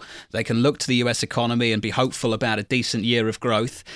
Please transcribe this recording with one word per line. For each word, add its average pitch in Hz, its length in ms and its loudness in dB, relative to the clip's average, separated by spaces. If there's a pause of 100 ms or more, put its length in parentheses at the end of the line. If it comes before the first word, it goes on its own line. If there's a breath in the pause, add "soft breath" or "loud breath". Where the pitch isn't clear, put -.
(300 loud breath)
They 113 120 -4
can 117 180 0
look 143 180 2
to - 80 -4
the 131 80 2
U 120 140 4
S 117 140 0
economy 120 480 2
and 107 100 2
be 110 100 -2
hopeful 127 420 0
about 110 260 0
a 104 40 -4
decent 117 420 -2
year 117 240 2
of 107 100 -6
growth. 117 440 0 (120 loud breath)